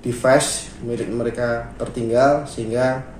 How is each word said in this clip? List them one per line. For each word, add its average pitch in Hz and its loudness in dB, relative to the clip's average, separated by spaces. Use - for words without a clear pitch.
Device - 2
milik 113 -4
mereka 117 -2
tertinggal 120 2
sehingga 127 -2